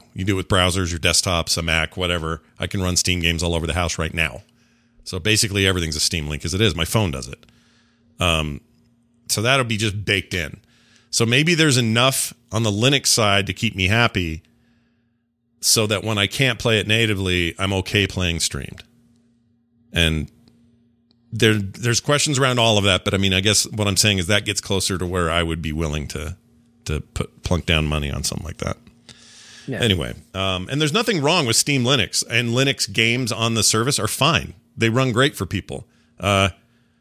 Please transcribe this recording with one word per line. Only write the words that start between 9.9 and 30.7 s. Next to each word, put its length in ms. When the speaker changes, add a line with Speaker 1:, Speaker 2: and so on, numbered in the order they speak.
Speaker 1:
baked 300
in. 260
So 140
maybe 300
there's 220
enough 560
on 120
the 80
Linux 360
side 400
to 60
keep 200
me 140
happy 560
so 260
that 160
when 140
I 100
can't 320
play 200
it 80
natively, 720
I'm 160
okay 340
playing 340
streamed. 420
And 360
there, 220
there's 460
questions 380
around 220
all 180
of 60
that, 220
but 80
I 40
mean, 160
I 60
guess 320
what 160
I'm 100
saying 220
is 80
that 180
gets 160
closer 360
to 80
where 260
I 100
would 200
be 100
willing 380
to, 260
to 160
put, 420
plunk 220
down 220
money 240
on 120
something 220
like 120
that. 200
Speaker 2:
Yeah. 120
Speaker 1:
Anyway, 340
um, 340
and 100